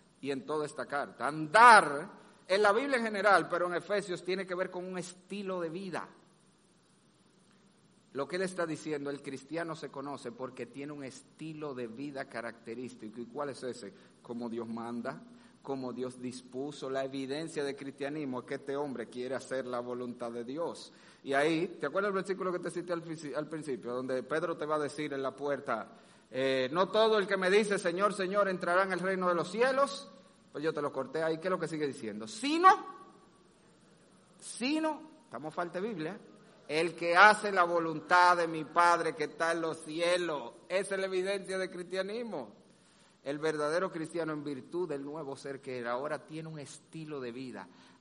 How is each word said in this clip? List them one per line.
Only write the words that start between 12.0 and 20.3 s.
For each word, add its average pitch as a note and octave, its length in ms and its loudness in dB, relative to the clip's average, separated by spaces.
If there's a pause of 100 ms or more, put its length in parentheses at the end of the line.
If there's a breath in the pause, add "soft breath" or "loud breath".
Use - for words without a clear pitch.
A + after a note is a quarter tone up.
característico. A#2 960 -10
¿Y A#2 60 -8
cuál C#3+ 220 -6
es C3 160 -10
ese? G2+ 280 -10 (300 loud breath)
Como A#2+ 260 -8
Dios A#2 200 -6
manda, A#2 520 -8 (400 loud breath)
como C3 320 -6
Dios B2+ 280 -8
dispuso. C3 680 -8
La C3+ 160 -2
evidencia C#3 600 -6
del C#3 100 -4
cristianismo C#3 640 -6
es A#2+ 80 -8
que C#3 80 -6
este C#3 220 -4
hombre B2 320 -4
quiere B2 260 -6
hacer C3 320 -4
la B2 140 -4
voluntad B2 500 -6